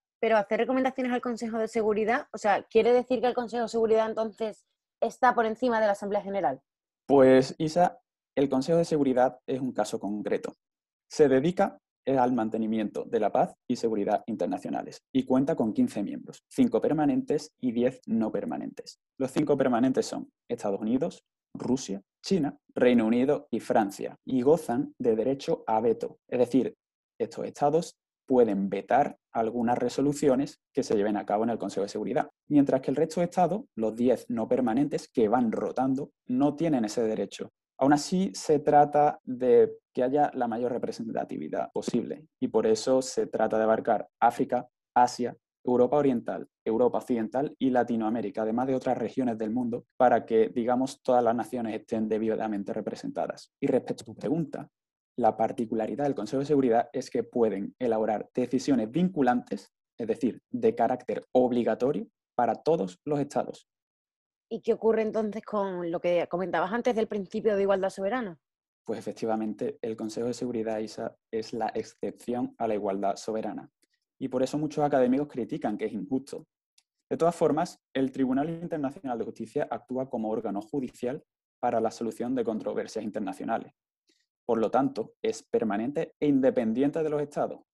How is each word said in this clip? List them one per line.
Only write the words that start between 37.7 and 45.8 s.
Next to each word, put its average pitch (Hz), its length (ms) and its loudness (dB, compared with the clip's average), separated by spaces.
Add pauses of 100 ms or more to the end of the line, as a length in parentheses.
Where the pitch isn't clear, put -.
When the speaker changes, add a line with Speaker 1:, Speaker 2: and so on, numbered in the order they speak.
Speaker 2:
Aún 139 160 4
así, 185 400 0
se - 240 2
trata 147 640 4
de 123 540 4 (160)
que 127 100 -2
haya 143 300 2
la 123 140 -2
mayor 120 240 -4
representatividad 110 1000 -6
posible. - 540 -4 (140)
Y 127 80 -4
por 110 180 2
eso 127 360 2
se 110 260 -4
trata 110 300 0
de 110 60 2
abarcar 110 440 2 (120)
África, 123 480 0 (280)
Asia, 123 400 2 (280)
Europa 123 340 4